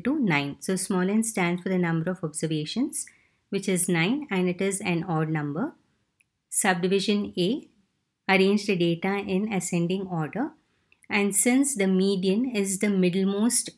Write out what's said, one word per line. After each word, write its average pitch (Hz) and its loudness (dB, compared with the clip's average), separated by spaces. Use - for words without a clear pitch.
to 302 0
nine. 143 0
So 190 -2
small 185 0
n 220 2
stands 175 -2
for - -6
the 185 0
number 165 0
of 185 -10
observations, 160 -4
which 196 -4
is 185 0
nine, 190 0
and 180 0
it 180 -2
is 196 -2
an 175 -2
odd 160 -2
number. 156 -4
Subdivision 196 0
A, 196 0
arrange 190 6
the 202 2
data 170 0
in 202 -2
ascending 180 -2
order. 180 -4
And 202 0
since 262 2
the 196 0
median 190 2
is 196 -2
the 208 0
middlemost 196 2